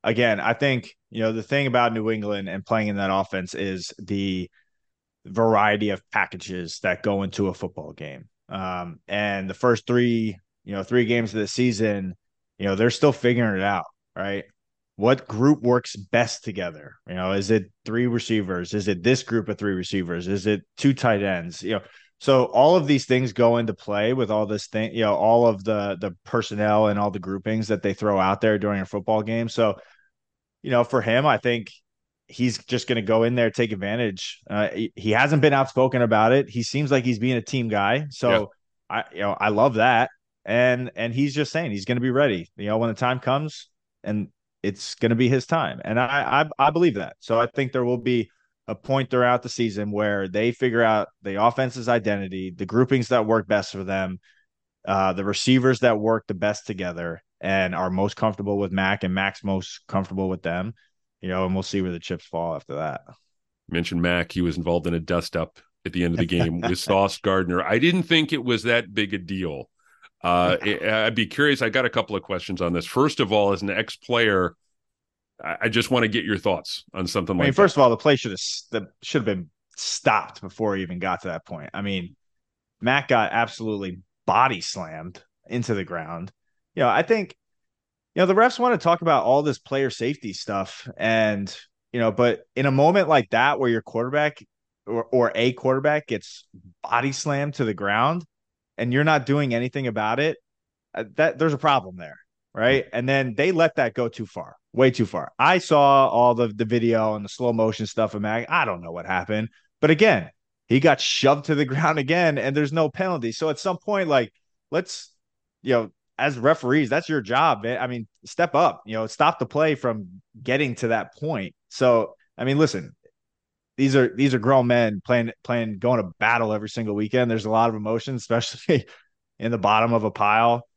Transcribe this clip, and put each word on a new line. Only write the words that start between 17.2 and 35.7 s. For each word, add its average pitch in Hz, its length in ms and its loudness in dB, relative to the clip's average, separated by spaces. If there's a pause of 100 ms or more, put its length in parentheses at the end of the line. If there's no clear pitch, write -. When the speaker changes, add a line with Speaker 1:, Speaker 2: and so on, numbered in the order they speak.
Speaker 1:
is 98 180 -2
it 104 200 2 (140)
three 117 220 -2
receivers? 104 680 -2
Is 101 140 -2
it 90 140 -2
this 127 200 2
group 110 260 -2
of 95 100 -6
three 101 140 -2
receivers? 87 560 -4
Is 98 180 -4
it 104 160 0 (140)
two 139 160 2
tight 113 300 2
ends? 87 400 -6
You 98 120 -6
know, 98 60 -4 (400)
so 131 260 4
all 147 300 6
of 151 100 2
these 143 200 2
things 127 260 0
go 117 240 4
into 110 180 -2
play 104 380 -2
with 123 180 -2
all 107 160 0
this 104 200 -6
thing, 110 260 -6
you 113 80 -4
know, 104 140 2
all 113 320 6
of 98 180 2
the, 101 360 -2
the 95 140 -6 (100)
personnel 107 640 0
and 101 100 0
all 101 120 0
the 98 80 -10
groupings 98 500 -4
that 104 140 -2
they 98 120 0
throw 104 260 0
out 95 200 2
there 107 180 2
during 101 220 -2
a 92 60 -6
football 107 360 -2
game. 113 260 -4
So, 110 280 0 (840)
you - 80 -10
know, 120 140 4
for 127 160 0
him, 117 260 2
I 127 120 4
think 120 340 -2 (560)
he's 123 360 -2
just - 220 -4
gonna 117 160 0
go 113 220 2
in 120 100 0
there, 117 160 2
take 113 220 -2
advantage. 101 760 -6
Uh, 104 200 0
he, 110 260 -6
he 107 160 -4
hasn't 139 320 4
been 147 100 6
outspoken 131 500 2